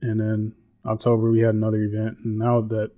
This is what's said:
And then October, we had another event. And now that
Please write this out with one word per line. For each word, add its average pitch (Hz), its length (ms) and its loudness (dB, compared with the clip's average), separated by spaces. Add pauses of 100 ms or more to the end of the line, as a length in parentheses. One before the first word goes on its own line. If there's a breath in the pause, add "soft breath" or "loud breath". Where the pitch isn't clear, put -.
And 110 180 -2
then 107 340 -2 (320)
October, 113 440 2
we 113 120 4
had 113 120 4
another 107 300 0
event. 107 400 -4
And 107 160 -4
now 120 220 2
that 110 360 -4